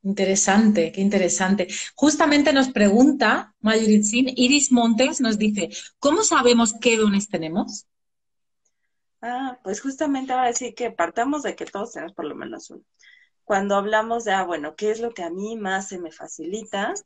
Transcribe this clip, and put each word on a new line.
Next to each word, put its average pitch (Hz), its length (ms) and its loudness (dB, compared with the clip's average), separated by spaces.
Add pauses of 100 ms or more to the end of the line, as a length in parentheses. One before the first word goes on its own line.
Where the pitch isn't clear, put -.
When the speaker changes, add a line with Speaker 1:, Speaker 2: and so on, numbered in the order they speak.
Speaker 1:
Interesante, 196 840 2
qué 190 120 -4
interesante. 190 640 0 (260)
Justamente 294 600 2
nos 269 160 2
pregunta, 233 880 4
Mayuritzin, 220 760 2
Iris 269 380 2
Montes 240 480 2
nos 220 160 0
dice, 208 320 -2 (300)
"¿Cómo 320 240 2
sabemos 240 580 4
qué 226 160 4
dones 202 320 0
tenemos?". 165 580 -6 (1400)
Speaker 2:
Ah, 247 420 -8
pues, 196 160 -6
justamente 269 520 -4
ahora 254 200 0
sí 240 220 -8
que 240 160 -6
partamos 247 520 -2
de 214 140 -8
que - 100 -10
todos 214 260 -10
tenemos - 220 -14
por - 120 -10
lo - 80 -10
menos - 360 -14
uno. - 120 -20 (640)
Cuando 196 320 -2
hablamos 220 480 -2
de, 208 80 -2
ah, 190 120 0
bueno, 156 320 -8
¿qué 214 160 -2
es 226 80 -6
lo 233 140 -6
que 185 100 -10
a 170 60 -8
mí 208 260 -8
más 196 320 -6
se 185 120 -12
me 165 120 -14
facilita? 202 840 -8 (120)